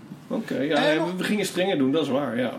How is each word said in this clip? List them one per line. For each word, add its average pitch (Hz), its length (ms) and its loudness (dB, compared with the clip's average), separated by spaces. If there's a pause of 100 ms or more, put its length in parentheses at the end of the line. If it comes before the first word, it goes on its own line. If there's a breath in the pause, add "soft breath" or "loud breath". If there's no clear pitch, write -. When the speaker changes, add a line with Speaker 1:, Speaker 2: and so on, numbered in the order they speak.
(280)
Speaker 1:
Oké, - 300 -4
ja, 147 180 0
Speaker 2:
En 143 60 4
Speaker 1:
nee, 151 160 4
Speaker 2:
nog 170 120 0
Speaker 1:
we, 185 60 -4
we 180 80 -4
gingen 202 220 0
strenger 180 320 0
doen, 135 140 4
dat 160 100 2
is 143 60 -2
waar. 123 300 -2
Ja, 120 200 -2